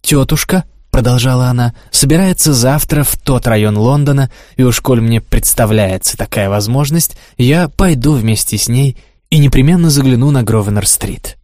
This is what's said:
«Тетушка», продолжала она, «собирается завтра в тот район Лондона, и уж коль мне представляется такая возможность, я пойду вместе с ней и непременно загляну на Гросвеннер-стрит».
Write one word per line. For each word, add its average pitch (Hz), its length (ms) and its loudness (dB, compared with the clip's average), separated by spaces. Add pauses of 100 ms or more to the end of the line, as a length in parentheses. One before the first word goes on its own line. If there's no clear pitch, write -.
«Тетушка», 151 640 0 (340)
продолжала 123 480 0
она, 123 280 0 (180)
«собирается 165 600 2
завтра 135 520 0
в - 120 -4
тот 127 300 -2
район 107 320 0
Лондона, 139 540 0 (240)
и 131 80 2
уж 120 160 0
коль 123 200 0
мне 113 200 0
представляется 104 960 -2
такая 104 340 -4
возможность, 135 680 -2 (200)
я 147 320 2
пойду 151 460 0
вместе 113 440 -2
с - 100 -4
ней 131 280 0 (340)
и 156 80 2
непременно 147 520 4
загляну 135 420 2
на 131 100 0
Гросвеннер-стрит». 104 1000 -4